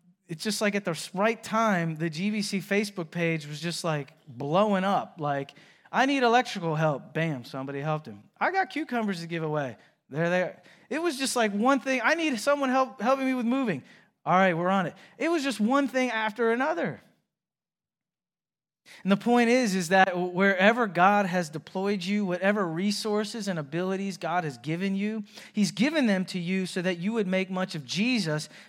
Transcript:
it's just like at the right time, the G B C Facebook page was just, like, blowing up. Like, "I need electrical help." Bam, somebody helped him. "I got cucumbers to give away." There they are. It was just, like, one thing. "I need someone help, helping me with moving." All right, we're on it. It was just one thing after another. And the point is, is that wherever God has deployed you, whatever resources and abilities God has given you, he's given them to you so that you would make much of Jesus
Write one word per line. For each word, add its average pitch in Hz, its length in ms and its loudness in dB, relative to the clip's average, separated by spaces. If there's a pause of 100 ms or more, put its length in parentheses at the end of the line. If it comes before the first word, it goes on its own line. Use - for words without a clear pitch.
(280)
it's 165 160 -10
just 214 180 -2
like 202 140 0
at 202 100 -2
the 165 120 -2 (180)
right 220 260 0
time, 190 540 0
the 165 140 -4
G 170 200 -4
B 214 140 -2
C 202 160 -4
Facebook 202 500 -4
page 165 380 -2
was 147 120 -10
just, 165 240 -6
like, 151 300 -4 (140)
blowing 180 560 0
up. 175 340 -2
Like, 143 340 -4 (400)
"I 226 140 2
need 277 160 0
electrical 226 540 2
help." 151 400 -2
Bam, 156 280 -2
somebody 139 380 -8
helped 156 240 -4
him. 104 160 -16 (180)
"I 285 120 0
got 381 180 -2
cucumbers 226 520 -4
to 170 60 -10
give 165 140 -6
away." 151 340 -4 (340)
There 165 200 -2
they 180 140 2
are. - 180 -8 (280)
It 285 120 -2
was 330 160 -2
just, 269 180 -2
like, 220 160 2
one 240 280 2
thing. 262 240 -2
"I 269 100 4
need 311 260 0
someone 285 300 0
help, 254 320 0
helping 269 240 0
me 262 80 0
with 247 140 -2
moving." 233 340 0 (420)
All 165 140 4
right, 185 180 4
we're 175 140 0
on 190 160 2
it. - 80 -6 (240)
It 302 120 0
was 330 140 0
just 269 160 -2
one 262 280 2
thing 254 240 0
after 220 400 0
another. 262 500 -2 (2000)
And 190 80 2
the 196 60 6
point 233 340 4
is, 240 240 2
is 175 140 -2
that 190 280 6
wherever 196 680 4
God 196 400 4
has 175 220 -2
deployed 185 540 -4
you, 202 220 0
whatever 190 420 0
resources 208 800 -2
and 175 120 -2
abilities 180 580 -4
God 170 260 -2
has 139 140 -6
given 170 380 -2
you, 208 280 -2 (300)
he's 196 180 4
given 277 360 4
them 185 180 2
to - 140 -6
you 185 260 -2
so 180 160 -4
that 185 160 0
you 190 160 -2
would 214 140 0
make 190 240 0
much 185 240 -4
of 147 100 -8
Jesus 160 640 0 (200)